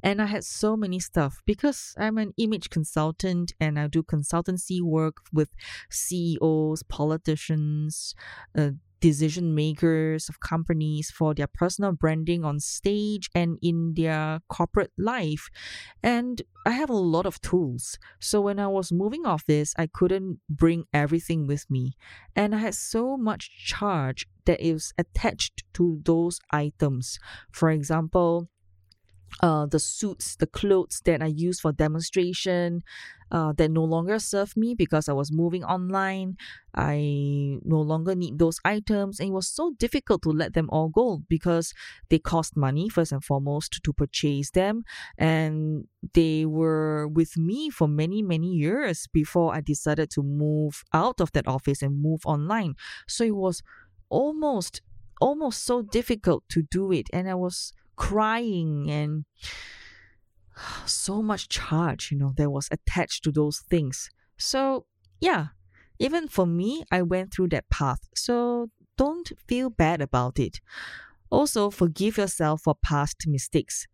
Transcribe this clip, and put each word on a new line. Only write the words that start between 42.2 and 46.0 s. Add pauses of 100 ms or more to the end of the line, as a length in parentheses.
money,
first
and
foremost,
to
purchase
them, (340)
and (280)